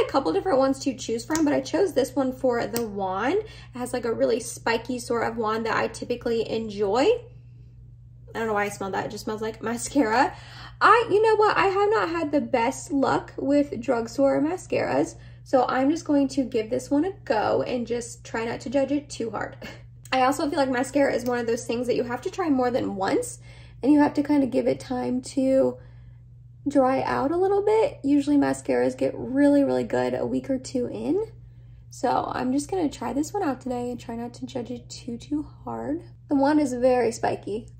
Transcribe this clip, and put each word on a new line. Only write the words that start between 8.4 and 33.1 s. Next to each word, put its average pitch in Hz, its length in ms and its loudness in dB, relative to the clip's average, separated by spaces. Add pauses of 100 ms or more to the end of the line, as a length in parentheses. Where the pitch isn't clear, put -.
know 220 80 -2
why 202 100 2
I 202 60 -2
smelled 196 240 -6
that. 202 120 -4
It - 40 -8
just 214 140 -12
smells 214 180 -6
like 220 200 -6
mascara. 240 720 2 (480)
I, 453 300 6
you 403 100 4
know 440 140 6
what? 415 220 4
I 339 100 2
have 392 240 2
not 415 180 2
had 330 240 -2
the 294 80 4
best 254 520 -2
luck 269 440 0
with 285 440 0
drugstore 269 600 0
mascaras, 311 760 -2 (260)
so 254 260 2
I'm 262 220 2
just 320 140 -2
going 285 240 2
to 262 160 -2
give 214 260 -2
this 254 200 -4
one 294 140 2
a 392 80 -2 (120)
go 214 380 0
and 240 240 -4
just 233 380 -8
try 226 200 -6
not 233 160 -8
to - 100 -10
judge 269 220 2
it 294 180 -2
too 226 200 -6
hard. - 260 -8 (280)
<laughs> - 280 -12
I 262 100 4
also 285 260 2
feel 320 100 -2
like 269 120 2
mascara 262 420 2
is 233 120 -2
one 247 140 -2
of 233 80 -2
those 226 180 -2
things 240 220 -4
that 240 100 0
you 240 80 0
have 240 180 -6
to 370 80 -4
try 370 180 -2
more 254 220 2
than 233 260 -2
once, 196 440 -2 (420)
and 262 100 4
you 294 60 8
have 294 160 4
to 294 80 2
kinda 285 240 2
give 240 200 0
it 262 140 0
time 254 420 -4
to 262 560 2 (920)
dry 269 340 4
out 247 280 0
a 339 60 0
little 392 280 2
bit. 440 380 2
Usually 285 340 4
mascaras 262 600 2
get 262 200 0
really, 277 480 4
really 254 200 2
good 123 300 0
a 123 120 -2
week 127 240 -4
or 262 80 0
two 247 280 -4
in. 285 380 -2 (640)
So - 420 -2
I'm 254 200 -2
just 285 180 -2
gonna 359 180 0
try 240 240 -6